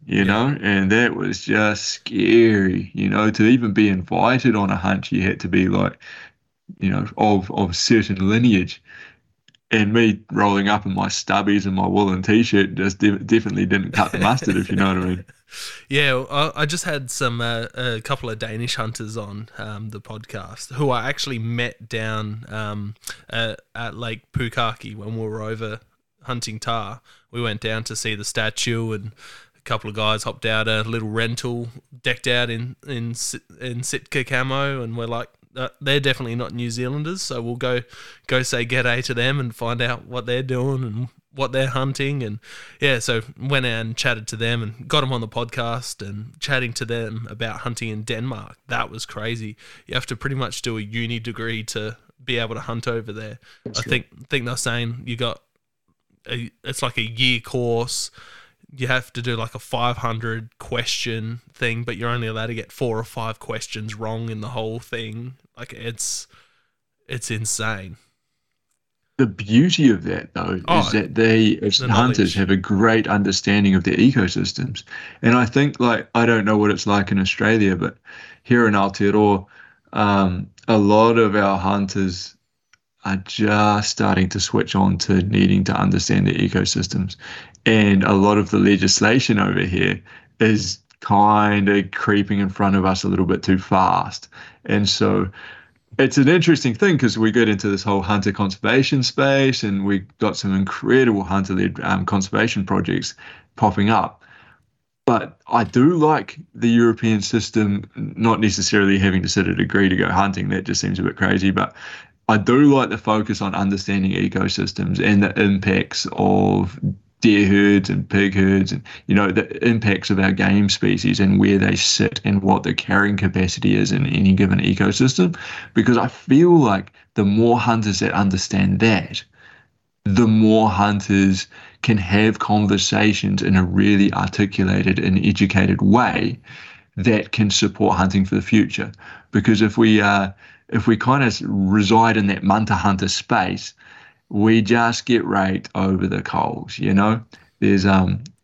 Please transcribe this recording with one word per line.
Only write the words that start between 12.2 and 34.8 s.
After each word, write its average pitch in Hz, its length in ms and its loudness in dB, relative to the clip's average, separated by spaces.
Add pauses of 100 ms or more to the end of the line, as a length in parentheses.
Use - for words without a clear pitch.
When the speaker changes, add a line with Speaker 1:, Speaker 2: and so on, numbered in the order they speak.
Speaker 1:
t-shirt 107 520 2
just 95 260 -2
de-, 101 180 2
definitely 98 480 0
didn't 95 260 -2
cut - 200 0
the 92 60 -6
mustard, 104 380 0
if 95 140 -4
you 98 60 -2
know 95 180 2
what 92 80 -2
I 92 40 -4
mean. 92 240 -4
Speaker 2:
<laughs> - 40 -20 (540)
Yeah, 135 420 0
I, 143 240 -2
I 151 120 -2
just 165 180 -6
had 143 260 -6
some, 120 300 -4
uh, 117 320 -4
a 120 300 -6
couple 131 260 -8
of 110 100 -8
Danish 113 360 -6
hunters 110 420 -8
on, 104 400 -12
um, 107 320 -12
the 104 120 -14
podcast 110 720 -16
who 139 160 0
I 120 180 -2
actually 139 300 -6
met 117 500 -6
down, 110 640 -8
um, 104 460 -8 (340)
uh, 113 260 -6 (180)
at 113 220 -10
Lake 113 360 -12
Pukaki 113 600 -6
when 107 220 -10
we 110 100 -6
were 107 140 -10
over 110 400 -10 (440)
hunting 117 340 -8
tahr. 113 420 -8 (300)
We 120 100 -8
went 110 220 -6
down 110 220 -4
to 110 120 -12
see 110 180 -6
the 107 120 -10
statue, 113 640 -4
and 107 200 -10 (440)
a - 60 -20
couple 113 260 -6
of 104 80 -12
guys 107 280 -2
hopped 110 200 -10
out 110 240 0
a 110 140 0
little 110 260 -6
rental, 117 600 -6 (340)
decked - 240 -4
out 123 240 0
in, 120 260 -8 (100)
in, 117 280 -8
Si-, - 260 -10 (180)
in 123 240 -10
Sitka 131 420 -6
camo, 135 580 -4